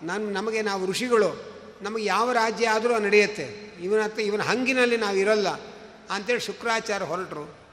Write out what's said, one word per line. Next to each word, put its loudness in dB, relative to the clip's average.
"ನನ್-, -4
ನಮಗೆ -2
ನಾವು -2
ಋಷಿಗಳು, 0
ನಮಗೆ -4
ಯಾವ 2
ರಾಜ್ಯ 2
ಆದರೂ 2
ನಡೆಯುತ್ತೆ, 4
ಇವನ 2
ಹತ್ರ, -2
ಇವನ 0
ಹಂಗಿನಲ್ಲಿ 2
ನಾವು 0
ಇರಲ್ಲ" 4
ಅಂತೇಳಿ -2
ಶುಕ್ರಾಚಾರ್ಯ -2
ಹೊರಟರು. -8